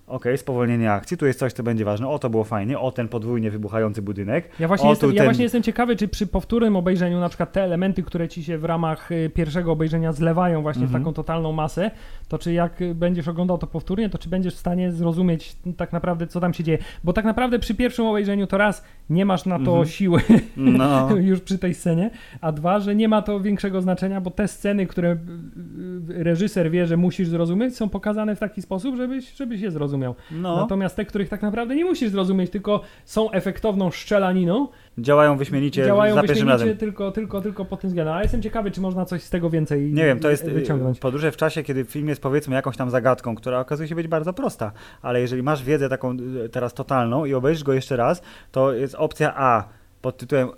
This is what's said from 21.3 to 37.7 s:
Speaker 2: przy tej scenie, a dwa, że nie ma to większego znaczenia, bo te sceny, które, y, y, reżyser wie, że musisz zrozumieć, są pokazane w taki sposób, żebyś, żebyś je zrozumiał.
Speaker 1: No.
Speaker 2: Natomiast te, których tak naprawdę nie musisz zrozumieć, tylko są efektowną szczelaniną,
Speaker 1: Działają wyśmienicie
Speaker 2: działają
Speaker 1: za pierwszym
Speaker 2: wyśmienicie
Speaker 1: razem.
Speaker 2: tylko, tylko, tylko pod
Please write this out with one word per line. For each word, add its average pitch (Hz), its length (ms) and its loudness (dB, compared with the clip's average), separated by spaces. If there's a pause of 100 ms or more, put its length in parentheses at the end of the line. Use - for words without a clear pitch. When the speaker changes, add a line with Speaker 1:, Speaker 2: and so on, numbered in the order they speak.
Speaker 2:
przy 190 160 -2
tej 180 160 0
scenie, 175 360 0 (320)
a 160 100 0
dwa, 175 280 0
że 202 160 0
nie 220 140 4
ma 214 120 6
to 208 180 -2
większego 190 420 0
znaczenia, 185 400 0
bo 180 100 -6
te 208 160 0
sceny, 202 400 -2
które, 175 240 0
y, 170 1000 -10
y, 175 100 -4
reżyser 170 480 2
wie, 175 160 2
że 165 100 2
musisz 175 300 2
zrozumieć, 170 500 0
są 214 120 -2
pokazane 208 460 -2
w - 40 -8
taki 202 220 -6
sposób, 190 340 -4
żebyś, 254 400 -6
żebyś 240 260 -6
je 202 100 -4
zrozumiał. 139 440 -4 (160)
Speaker 1:
No. 170 260 -4
Speaker 2:
Natomiast 196 380 -2
te, 214 100 -4
których 202 240 -4
tak 202 120 -8
naprawdę 233 340 -2
nie 330 100 2
musisz 285 240 0
zrozumieć, 190 420 0
tylko 208 300 -2 (240)
są 220 260 0
efektowną 196 600 0
szczelaniną, 185 760 2 (300)
Speaker 1:
Działają 143 400 6
wyśmienicie 139 480 0
Speaker 2:
działają 208 300 6
Speaker 1:
za 202 60 6
pierwszym - 140 2 (120)
Speaker 2:
wyśmienicie - 180 6
Speaker 1:
razem. 220 120 0
Speaker 2:
tylko, 202 340 -4
tylko, 196 300 -4
tylko 196 240 -6
pod 185 160 -8